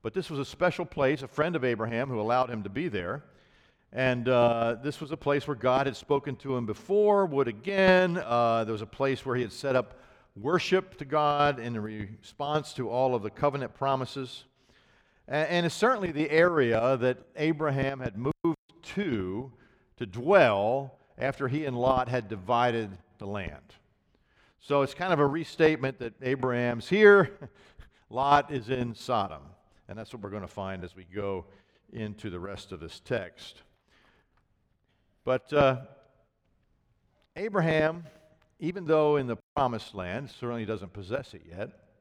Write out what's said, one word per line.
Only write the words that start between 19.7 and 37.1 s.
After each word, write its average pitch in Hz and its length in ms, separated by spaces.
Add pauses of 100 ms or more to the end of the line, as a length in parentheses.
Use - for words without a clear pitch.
to 120 80
dwell 123 920 (200)
after 135 300
he 151 180
and 123 120
Lot 127 300
had 123 200
divided 113 640 (280)
the 104 80
land. 90 480 (840)
So 143 240
it's 135 120
kind 180 180
of 156 60
a 143 80
restatement 151 720
that 117 240
Abraham's 123 680
here, 202 640 (260)
<laughs> - 340
Lot 143 420
is 120 180
in 120 240
Sodom. 98 480 (460)
And 101 100
that's 110 140
what 104 100
we're 101 80
gonna 98 160
find 95 380
as 87 120
we 92 80
go 95 400 (480)
into 107 380
the 87 100
rest 95 320
of 82 80
this - 200
text. - 640 (1600)
But, 127 280
uh, 135 300 (1500)